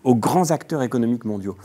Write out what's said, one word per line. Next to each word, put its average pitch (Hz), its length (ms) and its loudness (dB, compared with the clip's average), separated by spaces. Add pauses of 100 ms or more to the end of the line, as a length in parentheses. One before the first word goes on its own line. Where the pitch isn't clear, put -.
aux 127 100 6
grands 156 360 2
acteurs 151 320 -2
économiques 120 420 -2
mondiaux. 98 400 -6